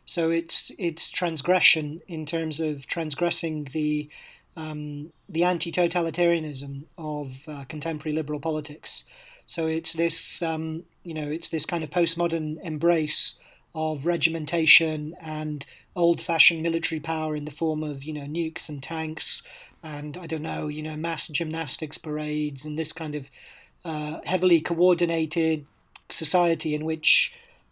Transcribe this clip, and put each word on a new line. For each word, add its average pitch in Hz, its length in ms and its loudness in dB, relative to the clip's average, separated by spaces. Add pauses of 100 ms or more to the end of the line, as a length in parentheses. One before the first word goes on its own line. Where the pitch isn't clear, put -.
So 165 240 2
it's, 165 480 4
it's 170 320 2
transgression 165 1000 2
in 160 180 -6
terms 160 360 -2
of 147 260 -2
transgressing 160 840 0
the, 151 360 0 (460)
um, 151 560 -8 (160)
the 160 160 0
anti-totalitarianism 165 1400 0 (140)
of, 147 500 -8
uh, 143 200 -8
contemporary 151 480 -4
liberal 151 240 -2
politics. 151 640 -2 (420)
So 160 220 0
it's 160 260 0
this, - 480 4
um, 160 420 -2 (200)
you 170 100 -8
know, 151 160 -4
it's 160 200 -4
this 160 160 0
kind - 180 -2
of 151 60 -8
postmodern 160 720 0
embrace 160 760 2 (360)
of 156 300 -2
regimentation 160 1160 2
and 151 440 -6 (300)
old-fashioned 165 680 2
military 165 380 0
power 156 340 -2
in 147 100 -4
the 143 60 -8
form 156 320 -2
of, 139 200 -6
you 151 100 -8
know, 147 80 -6
nukes 160 480 -2
and 143 120 -6
tanks 160 640 -2 (400)
and, 151 340 -8
I 175 80 -10
don't 160 160 -4
know, 156 280 -4
you 151 120 -6
know, 156 140 -6
mass 160 320 -2
gymnastics 156 720 -2
parades 151 680 -2
and 151 140 -6
this 156 140 0
kind 151 200 -6
of, 139 160 -6 (540)
uh, 151 420 -4
heavily 175 360 4
coordinated 165 1040 2 (440)
society 165 640 4
in 151 120 -2
which - 480 2 (380)